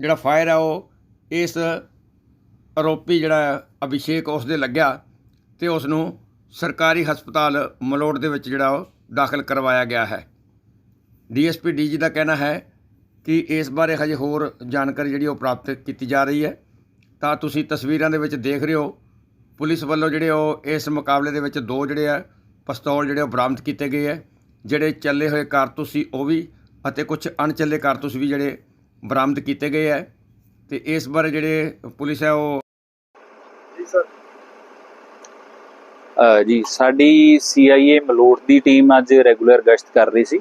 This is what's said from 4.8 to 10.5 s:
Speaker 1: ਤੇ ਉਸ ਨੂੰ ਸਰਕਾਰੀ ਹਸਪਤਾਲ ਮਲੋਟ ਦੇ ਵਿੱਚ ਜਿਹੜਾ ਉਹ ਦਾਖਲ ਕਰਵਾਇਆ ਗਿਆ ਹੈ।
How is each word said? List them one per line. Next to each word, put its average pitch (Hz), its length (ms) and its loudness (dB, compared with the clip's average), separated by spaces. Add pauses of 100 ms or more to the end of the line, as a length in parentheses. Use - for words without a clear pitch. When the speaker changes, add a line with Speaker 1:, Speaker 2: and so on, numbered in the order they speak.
Speaker 1:
ਤੇ 170 80 -4
ਉਸ 156 180 -4
ਨੂੰ 160 320 -6 (320)
ਸਰਕਾਰੀ 165 540 -4
ਹਸਪਤਾਲ 147 800 -4
ਮਲੋਟ 143 360 -4
ਦੇ 147 100 -6
ਵਿੱਚ 143 200 -8
ਜਿਹੜਾ 135 200 -2
ਉਹ 139 180 -4 (280)
ਦਾਖਲ 139 280 -4
ਕਰਵਾਇਆ 131 420 -2
ਗਿਆ 117 220 -4
ਹੈ। 101 200 -12 (1040)